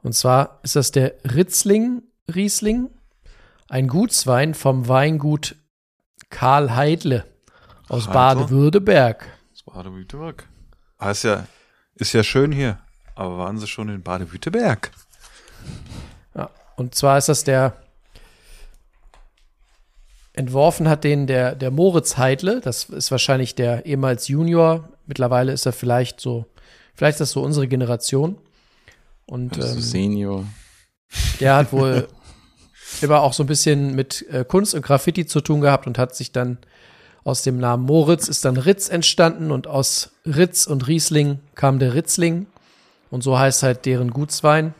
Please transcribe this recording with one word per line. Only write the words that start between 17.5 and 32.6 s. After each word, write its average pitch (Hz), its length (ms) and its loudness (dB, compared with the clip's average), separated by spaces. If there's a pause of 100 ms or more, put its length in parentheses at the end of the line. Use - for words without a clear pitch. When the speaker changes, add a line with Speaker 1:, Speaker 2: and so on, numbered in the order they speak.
Speaker 1:
entworfen 139 560 2
hat 151 160 2
den 143 220 2
der, 127 280 0
der 131 160 -4
Moritz 165 460 2
Heidle. 135 440 0
Das - 240 -6
ist - 260 -8
wahrscheinlich 131 440 0
der 120 320 -2
ehemals 135 420 -2
Junior. 165 600 2 (180)
Mittlerweile 127 460 0
ist 135 140 -4
er 127 60 0
vielleicht 120 480 -2
so, 117 260 -6 (480)
vielleicht 147 220 0
ist 151 40 -6
das 143 100 -2
so 139 120 -4
unsere 143 260 0
Generation. 131 680 -2 (880)
Und, 123 300 -8
Speaker 3:
Das - 140 -4
ist - 60 -6
Speaker 1:
ähm, - 60 -6
Speaker 3:
Senior. 101 640 -4 (960)
Speaker 1:
der 135 160 6
hat 143 160 4
wohl 131 360 2 (460)
Speaker 3:
<laughs> - 480 -16